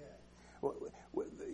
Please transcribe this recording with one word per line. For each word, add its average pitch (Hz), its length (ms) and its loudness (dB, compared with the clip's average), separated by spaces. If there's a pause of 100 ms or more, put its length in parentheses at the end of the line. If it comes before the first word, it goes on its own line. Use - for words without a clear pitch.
(600)
W-, - 300 4 (240)
w-, - 160 4 (240)